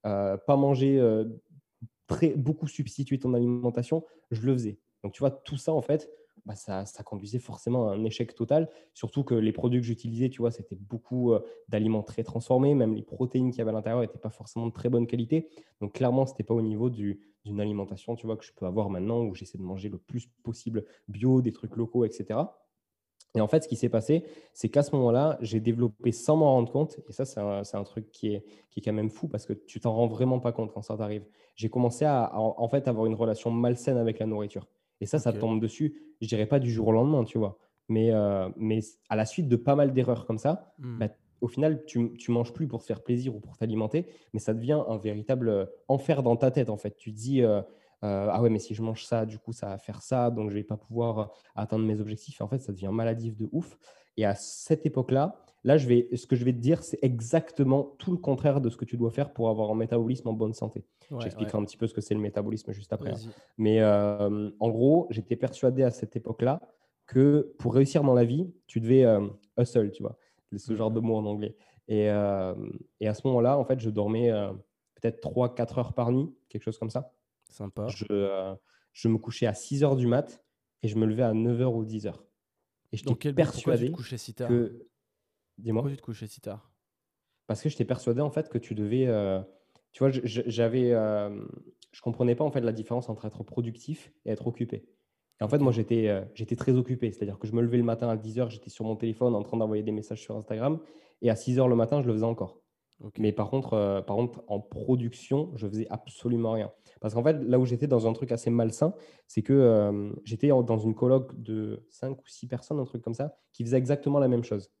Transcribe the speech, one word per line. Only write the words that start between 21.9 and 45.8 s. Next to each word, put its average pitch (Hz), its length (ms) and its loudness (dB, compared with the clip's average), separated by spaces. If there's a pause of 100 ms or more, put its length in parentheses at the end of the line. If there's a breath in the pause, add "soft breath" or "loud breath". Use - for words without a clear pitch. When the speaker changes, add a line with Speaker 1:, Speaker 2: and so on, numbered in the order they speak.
Speaker 1:
et 107 60 0
cetera. 110 540 -6 (720)
Et 117 40 4
en 107 60 4
fait, 156 180 4
ce - 40 -14
qui 117 80 -2
s'est 117 120 0
passé, 147 360 2 (280 loud breath)
c'est - 160 -4
qu'à 143 140 4
ce 143 140 0
moment-là, 131 440 4
j'ai 110 200 -2
développé 117 500 0
sans 151 260 0
m'en 151 180 6
rendre 117 180 2
compte, 151 260 -2 (100)
et - 40 -18
ça, 135 120 -6
c'est - 160 -8
un, 101 240 -2
c'est - 120 -10
un 101 80 -6
truc - 260 -12
qui - 180 -6
est, 104 160 -4 (260 loud breath)
qui - 100 -8
est - 20 -20
quand 110 100 -2
même 107 180 -2
fou - 180 -8
parce - 180 -8
que - 60 -6
tu - 260 -12
t'en 113 160 -2
rends 117 140 2
vraiment 127 320 0
pas 123 120 -2
compte 110 200 -6
quand 107 100 -12
ça 110 140 -8
t'arrive. 104 280 -6 (300 soft breath)
J'ai 113 140 -4
commencé 123 360 2
à, 139 200 4
à, - 140 -4
en 110 300 0
fait, 139 200 0
avoir 113 180 2
une 110 80 2
relation 113 360 0
malsaine 120 480 0
avec 113 200 0
la 110 80 -4
nourriture. 104 400 -6 (340)
Et 107 60 -4
ça, 151 120 0
ça 120 120 2
Speaker 2:
Ok. 104 80 -4
Speaker 1:
tombe 110 220 2
dessus, 151 600 -4
je 110 40 -4
dirais 107 200 0
pas 139 120 4
du 120 140 2
jour 110 160 2
au 113 40 6
lendemain, 127 300 4
tu - 140 -4
vois. 104 220 -2 (300 soft breath)
Mais, 113 220 4
euh, 101 460 2
mais 110 240 0 (300)
à 107 40 -2
la 110 120 2
suite 165 200 -2
de 120 100 4
pas 139 200 2
mal 143 160 4
d'erreurs 123 340 0
comme 113 120 -4
ça, - 400 -2
Speaker 2:
Hmm. 123 200 -10
Speaker 1:
bah, 110 100 0 (340)
au 120 60 -2
final, 156 360 0
tu, 117 300 -2
tu - 160 -8
manges 117 240 0
plus 160 120 -4
pour 117 140 -6
te - 60 -20
faire 104 160 -6
plaisir 123 340 -2
ou 104 40 -12
pour - 180 -20
t'alimenter, 113 480 -2 (260 loud breath)
mais 110 80 -4
ça 110 140 -2
devient 123 340 0
un 113 80 -2
véritable, 110 540 -2
euh, 98 160 2 (200)